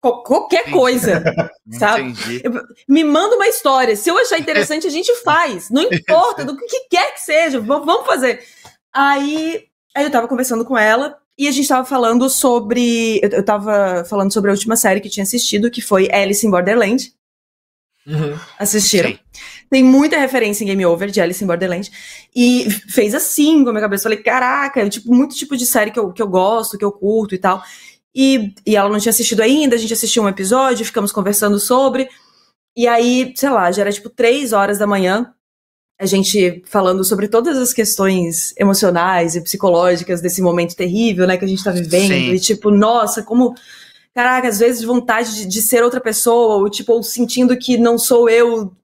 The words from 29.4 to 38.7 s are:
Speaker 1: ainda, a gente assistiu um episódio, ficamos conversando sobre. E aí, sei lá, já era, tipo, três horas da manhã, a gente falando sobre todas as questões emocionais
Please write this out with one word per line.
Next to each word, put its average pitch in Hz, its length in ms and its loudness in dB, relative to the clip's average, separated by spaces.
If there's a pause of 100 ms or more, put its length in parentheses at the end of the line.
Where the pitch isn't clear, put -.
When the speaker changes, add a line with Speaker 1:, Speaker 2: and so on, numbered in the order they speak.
Speaker 1:
ainda, 262 340 2
a - 20 0
gente 220 140 -4
assistiu 220 300 -2
um 202 60 2
episódio, 220 560 0
ficamos 202 280 -4
conversando 208 460 0
sobre. 262 500 0 (680)
E 240 120 0
aí, 247 480 2
sei 277 140 0
lá, 190 200 2
já 196 120 -2
era, 202 100 0
tipo, 202 160 -10
três 247 440 0
horas 202 260 0
da 208 80 0
manhã, 202 460 0 (680)
a 196 60 -4
gente 190 600 0
falando 190 380 0
sobre 202 240 -2
todas 240 300 0
as 247 140 -2
questões 190 840 -2
emocionais 180 800 2